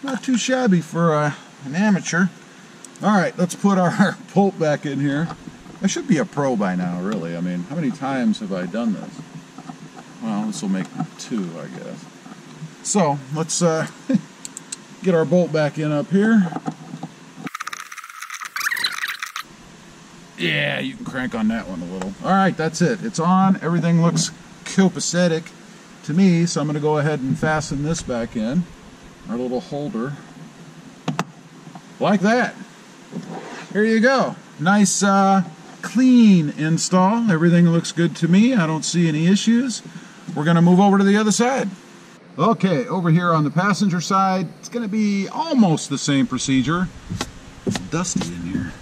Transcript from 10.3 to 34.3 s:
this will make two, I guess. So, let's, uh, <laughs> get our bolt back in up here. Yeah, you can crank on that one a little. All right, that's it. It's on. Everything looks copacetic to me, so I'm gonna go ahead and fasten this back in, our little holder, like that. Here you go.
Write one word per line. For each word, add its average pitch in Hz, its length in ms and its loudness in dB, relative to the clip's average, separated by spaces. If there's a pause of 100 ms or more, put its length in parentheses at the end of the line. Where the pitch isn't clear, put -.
this 101 140 -6
will 104 60 -4
make 95 200 -2 (300)
two, 101 400 -6
I 71 100 -12 (100)
guess. - 280 -14 (760)
So, 151 340 2 (160)
let's, 160 280 -4
uh, 160 260 0 (220)
<laughs> 254 80 2 (880)
get 180 120 2
our 160 100 4
bolt 165 260 2
back 151 260 0
in 151 140 -2
up 147 180 -2
here. 196 420 4 (3750)
Yeah, 147 420 -2
you 131 160 -8
can - 100 -14
crank 127 300 -6
on 110 140 0
that 107 180 -4
one 90 140 -10
a 87 40 -10
little. 95 280 -8 (100)
All 175 80 0
right, 190 240 2
that's 160 260 -4
it. 123 220 0
It's 113 160 -6
on. 185 420 2
Everything 170 400 0
looks 165 300 0 (320)
copacetic 175 880 0 (520)
to 147 100 -6
me, 170 320 4
so 160 160 -2
I'm 147 60 -2
gonna 151 120 -2
go 151 180 2
ahead 147 220 0
and 131 180 -2
fasten 156 460 -2
this 160 180 -4
back 117 340 -6
in, 123 280 -2 (680)
our 113 80 -6
little 123 220 -4
holder, 143 540 -6 (1900)
like 175 220 2
that. 226 340 2 (1160)
Here 208 100 2
you 220 160 4
go. 220 360 2 (240)